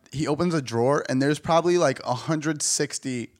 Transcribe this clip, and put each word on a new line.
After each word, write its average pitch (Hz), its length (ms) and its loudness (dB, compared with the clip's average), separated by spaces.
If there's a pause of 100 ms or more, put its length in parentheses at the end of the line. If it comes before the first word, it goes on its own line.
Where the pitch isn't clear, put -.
(140)
he 139 140 -2
opens 160 260 0
a 160 80 0
drawer 120 480 2
and 131 120 0
there's 147 180 2
probably, 170 380 2
like, 139 280 2
a 123 80 0
hundred 151 480 -4
sixty 127 800 -4